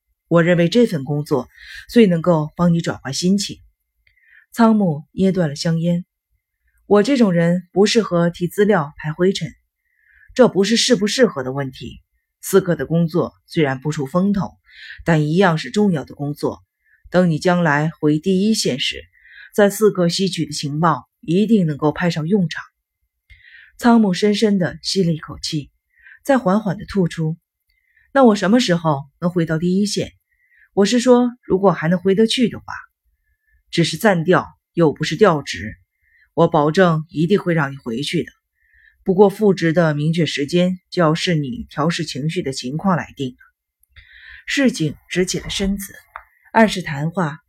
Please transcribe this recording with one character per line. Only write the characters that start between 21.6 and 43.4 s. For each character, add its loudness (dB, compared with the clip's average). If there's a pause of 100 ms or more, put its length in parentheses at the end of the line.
能 -4
够 0
派 -2
上 -6
用 0
场。” -14 (1160)
仓 4
木 2
深 0
深 0
地 -4
吸 -2
了 0
一 -4
口 -16
气， -8 (500)
再 2
缓 2
缓 -4
地 -12
吐 -2
出。 -6 (760)
“那 4
我 6
什 0
么 4
时 0
候 -2 (180)
能 0
回 0
到 -2
第 0
一 0
线？ -4 (600)
我 2
是 2
说， 4 (120)
如 0
果 4
还 -4
能 0
回 0
得 2
去 0
的 -12
话。 -20 (1040)
”“只 0
是 -6
暂 0
调， 2 (280)
又 2
不 -6
是 -6
调 4
职。 -12 (560)
我 2
保 2
证 2
一 -2
定 2
会 -4
让 -2
你 -16
回 -8
去 -4
的。 -10 (720)
不 0
过 6
复 2
职 0
的 2
明 -2
确 0
时 -4
间 0 (120)
就 -2
要 4
视 -2
你 -6
调 -2
试 -6
情 -6
绪 -6
的 -6
情 -8
况 0
来 -8
定 -6
了。” -20 (1080)